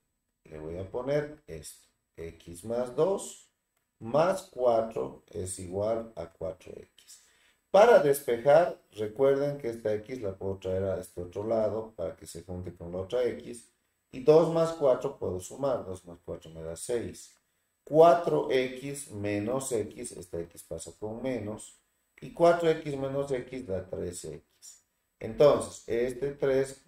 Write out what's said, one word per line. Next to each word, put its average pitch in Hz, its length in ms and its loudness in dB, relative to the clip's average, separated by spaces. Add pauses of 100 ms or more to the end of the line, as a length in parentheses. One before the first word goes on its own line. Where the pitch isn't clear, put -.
(440)
le 78 160 -16
voy 80 180 -10
a 98 120 -10
poner 147 580 -4
esto, - 400 -16 (280)
x 82 500 -14
más 123 300 -4
dos 190 540 -2 (500)
más 156 440 0
cuatro 123 840 0
es 92 320 -8
igual 104 560 -4
a 85 160 -10
cuatro - 400 -12
x. - 520 -20 (460)
Para 214 300 10
despejar, 139 840 4 (100)
recuerden 135 640 0
que 117 120 -6
esta 117 240 -2
x 120 280 -6
la 98 140 -6
puedo 95 220 -6
traer 95 260 -2
a 92 160 -2
este 90 220 -12
otro 98 240 -8
lado 110 500 -2
para 82 200 -6
que - 100 -20
se 82 180 -16
junte 90 320 -10
con 85 160 -14
la 92 80 -6
otra 117 260 -2
x. - 460 -8 (400)
Y 127 120 -12
dos 160 280 8
más 160 220 2
cuatro 139 440 2
puedo 92 220 -4
sumar, 131 460 -4
dos 92 200 -12
más 85 200 -18
cuatro 85 260 -12
me 82 120 -14
da 82 120 -8
seis. - 640 -6 (420)
Cuatro 160 680 6
x 127 600 -4
menos 104 600 -4
x, 117 420 -6
esta - 260 -12
x - 240 -12
pasa - 360 -12
con 113 220 -10
menos, 110 600 -8 (400)
y 147 120 -16
cuatro 170 360 4
x 151 260 -2
menos 139 360 -2
x 123 360 -6
da 92 220 -4
tres 90 340 -8
x. - 600 -18 (340)
Entonces, 120 680 4
este 123 440 -2
tres 135 560 0